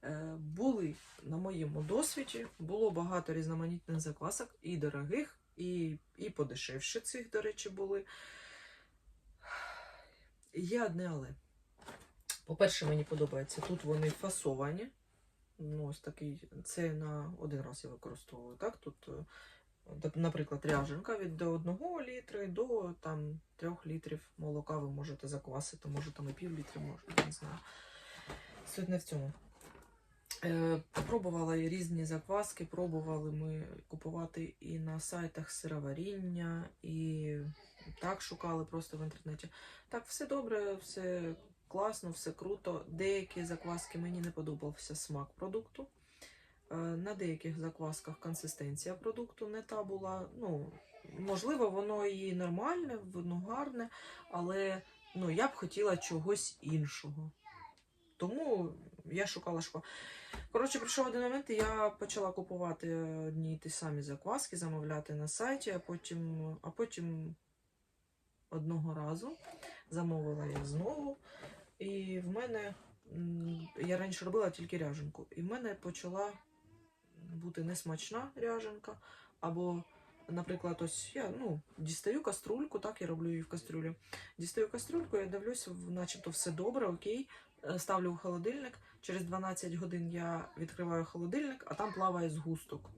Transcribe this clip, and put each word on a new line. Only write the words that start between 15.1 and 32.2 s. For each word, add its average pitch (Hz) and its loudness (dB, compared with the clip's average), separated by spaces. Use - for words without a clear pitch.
Ну, 151 -2
ось 147 -4
такий, 151 -6
це 165 2
на 151 -2
один 147 0
раз 127 -6
я 131 -6
використовую, 123 -12
так? 226 -2
Тут, - -10
е, 143 -6
доп-, 151 0
наприклад, 156 2
ряженка 151 4
від 175 -2
до 170 4
одного 190 0
літри 247 -4
до, 202 2
там, 156 -2
трьох 170 -4
літрів 156 -4
молока 151 0
ви 143 0
можете 143 -4
заквасити, 143 -4
може, 147 -2
там, 143 -4
і 135 -4
пів 165 -4
літри, 147 -6
може, 151 -6
не 151 -2
знаю. 151 -6
Суть 180 0
не 180 6
в 165 0
цьому. 143 -2
Е, 165 6
пробувала 170 4
і 165 4
різні 170 2
закваски, 170 0